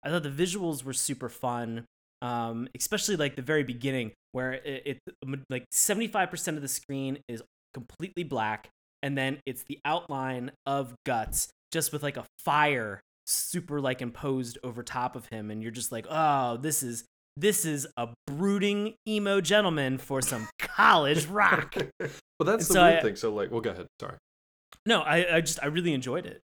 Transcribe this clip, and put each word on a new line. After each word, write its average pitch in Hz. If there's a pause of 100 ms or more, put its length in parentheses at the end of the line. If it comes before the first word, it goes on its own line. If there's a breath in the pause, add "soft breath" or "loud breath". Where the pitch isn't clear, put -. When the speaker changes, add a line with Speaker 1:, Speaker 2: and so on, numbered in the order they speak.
Speaker 1:
I 139
thought 165
the 147
visuals 170
were 131
super 127
fun, 117 (380)
um, 117
especially, 208
like, 143
the 139
very 151
beginning, 123 (200)
where 127
it, 135
it, 131 (280)
m-, 135
like, 127
seventy-five 208
percent 165
of 143
the 139
screen 135 (100)
is 113 (320)
completely 175
black, 110 (340)
and 139
then 135
it's 131
the -
outline 131 (160)
of 135 (100)
Guts, 113 (240)
just 160
with, 147
like, 143
a 120 (140)
fire 143 (260)
super, 170
like, 131
imposed 127
over 120
top 127
of 127
him, 107
and 107
you're 117
just 117
like, 113
"Oh, 143
this 143
is, 120 (320)
this 196
is 147 (100)
a 120 (180)
brooding 202 (140)
emo 202
gentleman 165
for 131
some 117
Speaker 2:
<laughs> -
Speaker 1:
college 160
rock." 190 (240)
Speaker 3:
But -
that's 196
Speaker 1:
And -
Speaker 3:
the -
Speaker 1:
so 180
Speaker 3:
weird 165
Speaker 1:
I -
Speaker 3:
thing. 101
So, 110
like, 104
well, 117
go 110
ahead. 90 (140)
Sorry. - (680)
Speaker 1:
No, 214
I, 165
I 170
just, 160
I 143
really 170
enjoyed 127
it. -